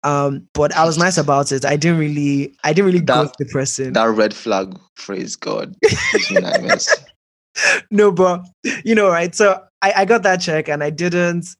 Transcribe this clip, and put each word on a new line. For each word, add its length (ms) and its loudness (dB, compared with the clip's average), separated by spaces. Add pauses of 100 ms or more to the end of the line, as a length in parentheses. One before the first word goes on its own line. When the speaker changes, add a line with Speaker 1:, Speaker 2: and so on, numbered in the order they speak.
Speaker 1:
Um, 520 -2
but 200 0
I 100 4
was 140 0
nice 200 2
about 340 0
it. 120 -4
I 120 0
didn't 220 2
really, 640 -2
I 80 0
didn't 140 4
really 140 4
Speaker 2:
That, 260 2
Speaker 1:
ghost 120 -14
the 80 -4
person. 460 -4
Speaker 2:
that 180 2
red 240 2
flag 420 -4 (200)
phrase, 400 -10
God, 400 -8 (340)
gives 200 -2
me 100 2
nightmares. 480 -2 (160)
Speaker 1:
<laughs> 60 -20 (800)
No, 220 4
but, 320 0 (400)
you 100 2
know, 140 4
right? 260 0
So 280 2 (180)
I, 180 2
I 60 2
got 200 2
that 180 2
check 260 -2
and 160 -2
I 60 -2
didn't 560 -2 (140)